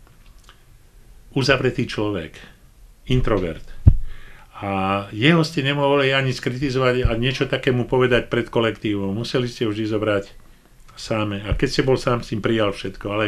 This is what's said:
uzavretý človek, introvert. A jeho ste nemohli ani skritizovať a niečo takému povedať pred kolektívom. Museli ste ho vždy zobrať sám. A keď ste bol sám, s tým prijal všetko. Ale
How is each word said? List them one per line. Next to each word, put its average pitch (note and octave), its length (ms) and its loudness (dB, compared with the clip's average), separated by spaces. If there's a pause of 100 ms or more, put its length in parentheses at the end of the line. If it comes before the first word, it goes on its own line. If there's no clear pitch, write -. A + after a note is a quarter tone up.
(1300)
uzavretý B2+ 560 0
človek, G2+ 560 -6 (640)
introvert. G#2+ 600 0 (1000)
A G2 80 -4 (400)
jeho D#3 320 4
ste D#3 180 -4
nemohli C#3 480 2
ani C3+ 220 2
skritizovať B2+ 720 0
a A#2 80 0
niečo B2+ 320 -2
takému B2+ 400 0
povedať B2 460 2
pred A#2 180 0
kolektívom. G#2+ 640 -2
Museli A#2+ 320 -2
ste A#2 220 -4
ho G#2 80 -2
vždy A2 100 -4
zobrať G#2 400 0 (680)
sám. G#2+ 420 -4
A G2 160 -6
keď - 160 2
ste C3 140 0
bol B2+ 160 2
sám, A#2+ 240 -2
s - 80 -16
tým A2 80 -4
prijal A2 320 2
všetko. - 380 -10
Ale G#2 180 -2